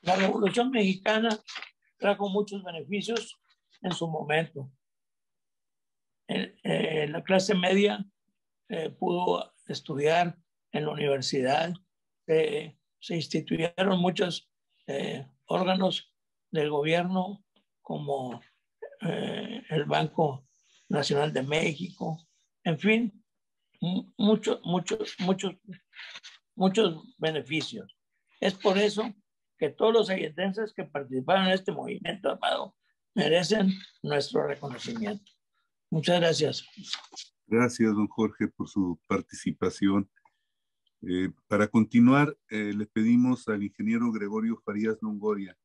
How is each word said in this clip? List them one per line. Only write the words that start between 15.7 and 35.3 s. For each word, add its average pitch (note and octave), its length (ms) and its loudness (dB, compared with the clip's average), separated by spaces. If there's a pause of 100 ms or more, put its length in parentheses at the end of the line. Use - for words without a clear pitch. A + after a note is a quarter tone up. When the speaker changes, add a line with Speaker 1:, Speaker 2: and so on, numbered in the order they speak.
Speaker 1:
del D3+ 180 0
gobierno F3 720 0 (380)
como, C#3 640 -6 (580)
eh, - 680 -6
el D#3 160 0
Banco D3+ 600 -2 (440)
Nacional D3 420 0
de C3 100 -2
México, D#3+ 840 -4 (340)
en E3 160 -2
fin, A3 460 0 (560)
mu-, F3+ 380 -4
muchos, G#3+ 460 2
muchos, F3+ 560 -2
muchos, F#3 340 0 (1000)
muchos F#3 640 2
beneficios. C#3+ 800 -4 (420)
Es F#3+ 140 0
por F#3+ 240 2
eso G#3 260 2 (540)
que D3+ 140 -2
todos A3 220 2
los G#3+ 180 4
ayetenses F#3+ 640 -4
que F#3+ 100 -8
participaron C#3+ 600 0
en F#3 60 4
este F#3+ 180 0
movimiento - 580 -6
armado - 480 -4 (380)
merecen F#3 580 4 (300)
nuestro C#3+ 440 0
reconocimiento. C#3 840 -8 (600)